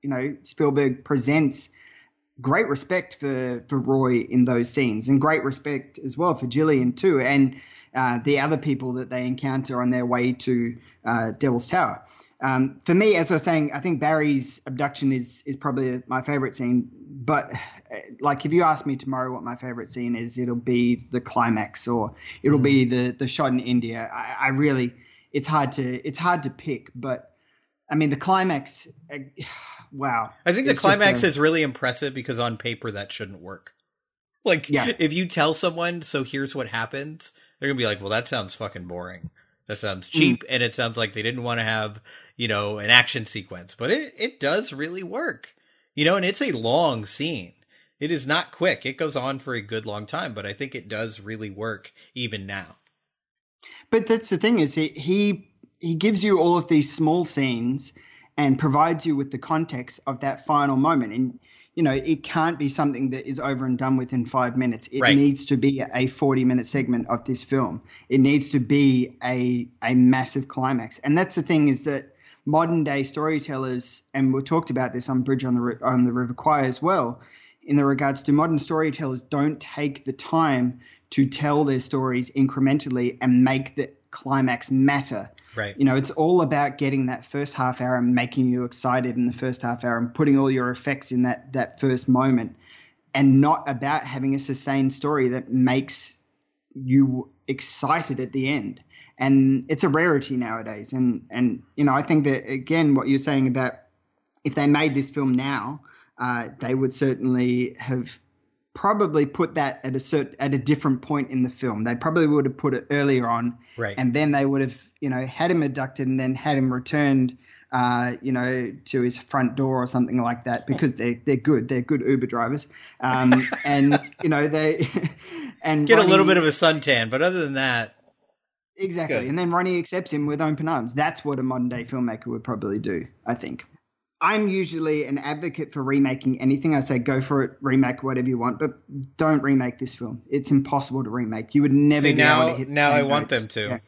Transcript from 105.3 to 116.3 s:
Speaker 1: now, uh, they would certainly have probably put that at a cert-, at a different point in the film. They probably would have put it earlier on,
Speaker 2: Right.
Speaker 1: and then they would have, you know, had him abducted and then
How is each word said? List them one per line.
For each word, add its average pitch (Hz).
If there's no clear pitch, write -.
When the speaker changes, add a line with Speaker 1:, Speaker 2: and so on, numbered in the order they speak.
Speaker 1:
now, 131
uh, 120
they 120
would 131
certainly 123
have 127
probably 190
put 147
that 139
at 131
a 135
cert-, 139
at 139
a 139
different 139
point 143
in 131
the 123
film. 113
They 117
probably 160
would 147
have 131
put 139
it -
earlier 139
on, 117
Speaker 2:
Right. 104
Speaker 1:
and 127
then 151
they 139
would 139
have, 127
you 143
know, 127
had 160
him 170
abducted 135
and 131
then 131